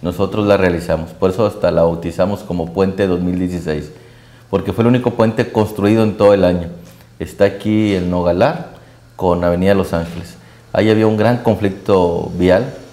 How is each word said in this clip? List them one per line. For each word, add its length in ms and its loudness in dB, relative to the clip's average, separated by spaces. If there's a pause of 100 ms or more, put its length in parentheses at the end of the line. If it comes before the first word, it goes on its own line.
Nosotros 460 -2
la 80 4
realizamos, 560 -2
por 180 -2
eso 160 0
hasta 240 -2
la 120 2
bautizamos 580 -2
como 320 -6
Puente 340 0
dos 140 -2
mil 180 -2
dieciséis, 540 -6 (580)
porque 220 -2
fue 100 -2
el 60 4
único 240 2
puente 400 0
construido 500 2
en 140 0
todo 180 6
el 80 2
año. 240 0 (540)
Está 240 -2
aquí 500 0
en 160 -2
Nogalar, 600 0 (440)
con 300 0
Avenida 300 2
Los 180 -2
Ángeles. 420 -8 (380)
Ahí 180 2
había 160 4
un 100 2
gran 280 2
conflicto 920 0
vial 280 4 (280)